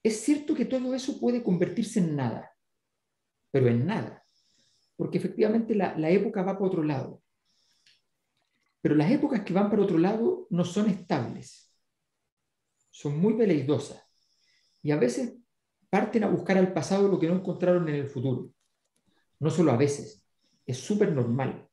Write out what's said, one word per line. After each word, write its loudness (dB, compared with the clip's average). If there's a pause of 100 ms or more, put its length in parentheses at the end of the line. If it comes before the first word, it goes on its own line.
Es -2
cierto 0
que 0
todo -2
eso -6
puede 0
convertirse 0
en 0
nada, -4 (960)
pero 2
en 2
nada, -6 (720)
porque -4
efectivamente 0
la, -2
la 0
época 2
va -2
para -2
otro -2
lado. -4 (1600)
Pero 2
las 4
épocas 0
que -6
van 2
para 2
otro 2
lado 0
no 2
son 0
estables, -6 (1120)
son -6
muy 2
veleidosas, 0 (800)
y -2
a 2
veces 0 (540)
parten 0
a 0
buscar 2
al 4
pasado 2
lo 2
que 2
no 2
encontraron 0
en -2
el -4
futuro. -4 (880)
No 0
solo 4
a 4
veces, -2 (400)
es -6
súper 0
normal. -2